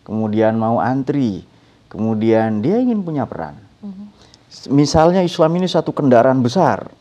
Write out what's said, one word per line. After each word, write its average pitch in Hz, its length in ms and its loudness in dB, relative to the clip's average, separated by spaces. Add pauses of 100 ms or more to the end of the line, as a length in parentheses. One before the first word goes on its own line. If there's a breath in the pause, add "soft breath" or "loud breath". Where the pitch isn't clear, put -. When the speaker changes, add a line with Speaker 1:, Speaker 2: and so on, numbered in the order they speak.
Speaker 1:
kemudian 110 480 0
mau 113 240 0
antri, 127 640 -2 (480 soft breath)
kemudian 110 720 0
dia 185 160 0
ingin 233 240 -2
punya 151 240 -4
peran. 85 320 -12 (240)
Speaker 2:
Mhm. 202 240 -16 (400 soft breath)
Speaker 1:
S-, - 240 -14
misalnya 160 560 2
Islam 165 320 0
ini 175 80 -2
satu 160 240 -2
kendaraan 131 480 4
besar, 123 480 0 (140)